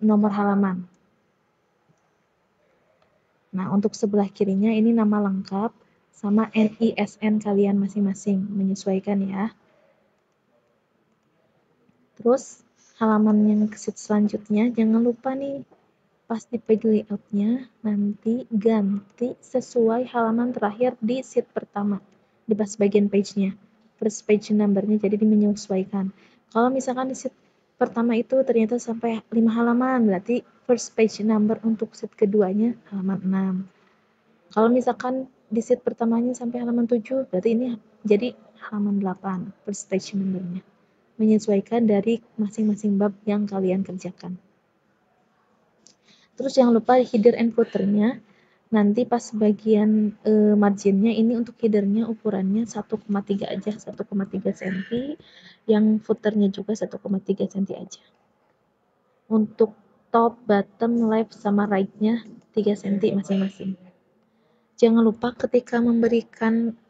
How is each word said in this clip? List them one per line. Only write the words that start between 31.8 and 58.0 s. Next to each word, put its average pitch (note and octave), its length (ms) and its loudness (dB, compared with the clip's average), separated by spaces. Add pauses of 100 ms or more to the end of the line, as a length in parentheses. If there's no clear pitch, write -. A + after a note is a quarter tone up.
sheet - 240 -12
keduanya G#3 560 2 (160)
halaman F#3+ 320 -4
enam. F#3+ 340 -2 (920)
Kalau A3+ 240 2
misalkan B3+ 560 -2 (240)
di A3+ 80 0
sheet B3 240 -2
pertamanya A#3 480 -2
sampai A#3+ 320 -8
halaman A#3+ 240 0
tujuh, C4 400 -2
berarti F#3 240 0
ini A#3+ 240 -2 (240)
jadi G#3+ 320 0 (360)
halaman G3+ 360 -2
delapan, F#3 480 -6 (160)
first - 160 -10
page G3 320 -4
number-nya. F#3 480 -6 (560)
Menyesuaikan A3 640 2
dari G#3+ 400 0 (160)
masing-masing G#3 560 -2
bab G3+ 160 0 (160)
yang G#3 160 0
kalian F#3+ 400 -2
kerjakan. F3+ 560 -12 (2000)
Terus C4+ 160 -2
jangan A#3+ 160 6
lupa A#3 240 4
header A#3 400 4
and A3+ 160 0
footer-nya. G#3 640 0 (540)
Nanti G#3+ 320 2
pas A#3+ 320 -4
bagian, G#3+ 880 2
eh, G#3+ 320 4
margin-nya G3+ 560 2
ini A3+ 240 2
untuk A#3 240 -6
header-nya G#3+ 480 0
ukurannya G#3 560 -2
satu G#3 400 -8
koma G3+ 160 -2
tiga G3+ 320 -4
aja, G#3 240 -6
satu G#3 320 -12
koma G3 160 -4
tiga G3 320 -6
senti. A#3 640 -8 (480)
Yang G#3+ 400 2
footer-nya G#3+ 400 0
juga G3 240 -4
satu F#3+ 240 -6
koma G3 240 -6
tiga G3 320 -4
senti G3 240 -4
aja. - 240 -18 (1300)